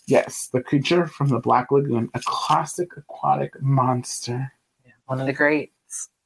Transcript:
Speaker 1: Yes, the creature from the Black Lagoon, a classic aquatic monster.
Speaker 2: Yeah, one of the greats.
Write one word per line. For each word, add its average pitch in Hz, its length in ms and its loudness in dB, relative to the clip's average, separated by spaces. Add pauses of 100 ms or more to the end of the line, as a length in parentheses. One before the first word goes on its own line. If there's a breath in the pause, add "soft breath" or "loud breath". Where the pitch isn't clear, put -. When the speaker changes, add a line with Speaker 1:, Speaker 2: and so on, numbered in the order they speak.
Speaker 1:
Yes, - 480 2
the 127 80 2
creature 165 460 2
from 143 220 -2
the 123 100 2
Black 120 320 2
Lagoon, 131 420 2
a 117 120 -4
classic 160 720 -2
aquatic 147 640 -4
monster. 131 880 -2 (340)
Speaker 2:
Yeah, - 60 -20 (140)
one 131 140 -6
of 135 60 -4
the 135 80 -2
greats. - 760 -2 (160)